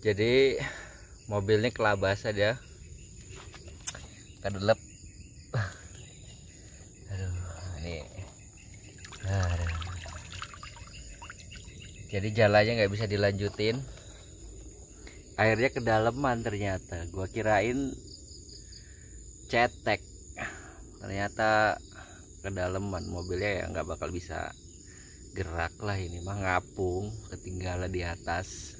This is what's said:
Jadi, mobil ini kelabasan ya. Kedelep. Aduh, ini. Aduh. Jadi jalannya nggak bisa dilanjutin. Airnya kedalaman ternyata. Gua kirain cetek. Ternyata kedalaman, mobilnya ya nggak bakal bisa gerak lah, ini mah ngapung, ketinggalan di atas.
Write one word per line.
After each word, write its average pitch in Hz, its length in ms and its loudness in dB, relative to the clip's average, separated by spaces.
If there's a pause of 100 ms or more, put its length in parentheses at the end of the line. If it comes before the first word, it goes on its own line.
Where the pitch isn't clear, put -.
Jadi, 117 560 6 (640)
mobil 104 400 6
ini 123 80 2
kelabasan 101 640 4
ya. 107 240 4 (1800)
Kedelep. 98 320 4 (2250)
Aduh, 92 240 -4 (480)
ini. 82 240 -6 (1200)
Aduh. 87 480 0 (2500)
Jadi 101 140 0 (100)
jalannya 107 480 8
nggak 98 80 4
bisa 104 160 0
dilanjutin. 101 720 2 (1600)
Airnya 110 320 6
kedalaman 117 720 4
ternyata. 95 640 -2
Gua 92 160 -2
kirain 110 640 4 (1600)
cetek. 117 560 2 (960)
Ternyata 101 800 4 (640)
kedalaman, 92 640 -2
mobilnya 90 480 0
ya 87 160 -4
nggak 82 160 -4
bakal 78 240 -4
bisa 82 400 -6 (800)
gerak 82 480 -2
lah, 104 160 0
ini 85 240 -4
mah 98 160 -4
ngapung, 92 720 0 (240)
ketinggalan 90 560 -4
di 90 160 -2
atas. - 760 -4